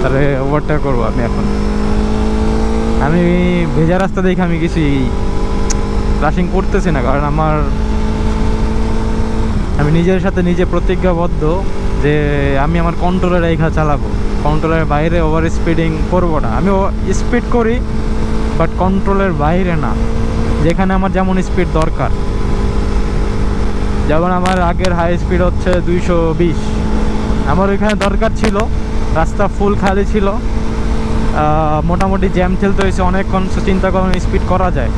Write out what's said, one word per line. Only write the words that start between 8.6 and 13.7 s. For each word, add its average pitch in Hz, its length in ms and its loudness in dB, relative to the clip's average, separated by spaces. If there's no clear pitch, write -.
আমি 147 100 2
নিজের 170 280 2
সাথে 185 240 0
নিজে 175 220 2
প্রতিজ্ঞাবদ্ধ 175 1000 0
যে 147 100 2
আমি 170 180 0
আমার 170 220 0
কন্ট্রোলে 180 380 0
রেখা 165 300 0